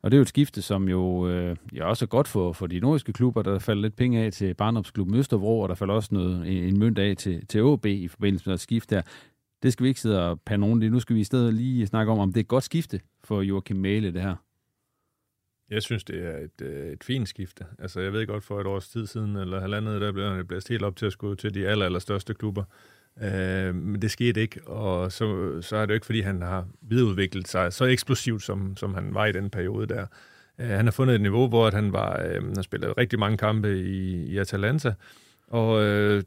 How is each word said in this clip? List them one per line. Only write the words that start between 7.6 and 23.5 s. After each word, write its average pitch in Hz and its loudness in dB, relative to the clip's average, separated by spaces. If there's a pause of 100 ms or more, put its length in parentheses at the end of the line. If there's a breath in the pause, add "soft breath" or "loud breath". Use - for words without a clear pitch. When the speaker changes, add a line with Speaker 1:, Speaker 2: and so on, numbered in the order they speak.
Speaker 1:
O 143 6
B - -6
i 98 0
forbindelse 95 0
med 92 0
at 87 -2
skifte - -2
der. 92 2 (600 loud breath)
Det 131 4
skal 127 -2
vi 127 4
ikke 135 -2
sidde 95 2
og 82 -4
pande 104 -2
nogen 110 4
lige. 110 2
Nu 120 2
skal 117 0
vi 110 4
i - 2
stedet 120 2
lige 120 0
snakke 110 2
om, 110 2
om 95 2
det 117 2
er 107 0
et - -4
godt 127 2
skifte - -4 (240)
for 104 -2
Joachim 98 -2
Mæhle, 98 0
det 90 -4
her. 95 -2 (1300)
Speaker 2:
Jeg 107 -2
synes, 110 -4
det 87 -8
er 80 -8
et, - -12
øh, 71 -10
et - -16
fint 127 -4
skifte. - -12 (140)
Altså, 90 -10
jeg 98 -4
ved 110 -2
godt, 104 -8
for 101 -6
et 95 -4
års 98 -6
tid 110 -8
siden, 104 -4
eller 95 -4
halvandet, 104 -4
der 104 -2
blev 98 -4
han 92 -4
blæst 90 -10
helt 113 -2
op 101 -4
til 110 -6
at 98 0
skulle 101 -6
til 101 -6
de 95 -2
aller, 104 2
allerstørste 98 -4
klubber. 104 -6 (580 soft breath)
Øh, 95 -2